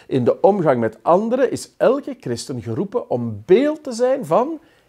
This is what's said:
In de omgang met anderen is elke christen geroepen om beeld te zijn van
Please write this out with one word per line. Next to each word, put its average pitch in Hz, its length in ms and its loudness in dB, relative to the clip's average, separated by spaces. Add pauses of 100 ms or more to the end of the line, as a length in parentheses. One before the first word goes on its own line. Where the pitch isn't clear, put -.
In 113 160 -2
de 123 180 2
omgang 165 380 4
met 110 220 -2
anderen 220 500 2
is - 260 -8
elke 262 420 0
christen 120 420 -8
geroepen 117 480 -6
om 117 360 -6
beeld 294 380 2
te 269 80 -10
zijn 247 340 -2
van 247 340 0 (300)